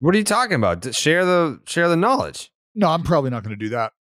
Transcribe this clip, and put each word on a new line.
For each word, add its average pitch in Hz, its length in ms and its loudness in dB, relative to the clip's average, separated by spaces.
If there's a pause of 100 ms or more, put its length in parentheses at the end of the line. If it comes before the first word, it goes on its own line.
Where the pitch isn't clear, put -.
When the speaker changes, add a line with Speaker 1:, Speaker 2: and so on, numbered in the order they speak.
Speaker 1:
What 160 140 4
are 208 40 4
you 214 60 0
talking 208 320 0
about? 90 240 0
D-, 120 120 -10
share 170 320 2
the, 170 420 0
share 170 220 0
the 170 80 2
knowledge. 180 540 -2 (240)
Speaker 2:
No, 202 140 0
I'm 160 160 0
probably 139 260 2
not 117 140 -6
gonna 107 100 -10
do 107 140 -6
that. 110 340 -4